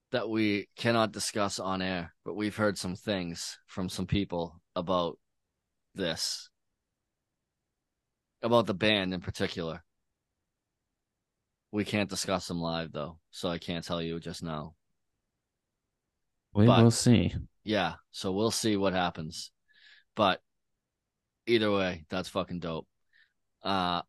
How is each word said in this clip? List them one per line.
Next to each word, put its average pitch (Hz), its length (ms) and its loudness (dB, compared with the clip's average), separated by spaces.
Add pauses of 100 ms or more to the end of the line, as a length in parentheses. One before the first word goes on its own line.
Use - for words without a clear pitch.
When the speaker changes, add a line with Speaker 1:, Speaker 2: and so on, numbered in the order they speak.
(120)
Speaker 1:
that 113 180 -2
we 107 460 0
cannot 113 360 2
discuss 101 480 -2
on 95 220 -2
air, 90 320 -4 (100)
but 87 120 -8
we've 104 200 -4
heard 104 220 2
some 92 180 -6
things 90 720 -6
from 92 220 -6
some 92 180 -6
people 87 540 -4 (140)
about 90 420 0 (760)
this, - 540 -6 (1900)
about 117 260 6
the 107 60 0
band 95 400 2
in 90 80 -6
particular. 85 640 -6 (1900)
We 104 140 0
can't 101 240 0
discuss 92 380 -2
them 87 120 -4
live, 82 320 -4
though, 76 280 -8 (100)
so - 200 -6
I 85 100 -4
can't 85 260 -6
tell 87 160 -4
you 82 180 -4
just 82 220 -12
now. 78 320 -8 (1800)
Speaker 2:
We 104 120 8
Speaker 1:
But 110 180 10
Speaker 2:
will 117 80 10
see. 107 440 4 (280)
Speaker 1:
Yeah, 98 320 0 (160)
so 98 200 -6
we'll 107 200 2
see 107 240 0
what 95 180 2
happens. 87 580 -4 (640)
But 98 260 4 (1040)
either 107 260 4
way, 92 380 0
that's 92 200 -4
fucking 90 300 -4
dope. 82 280 -6 (760)
Uh, 90 480 0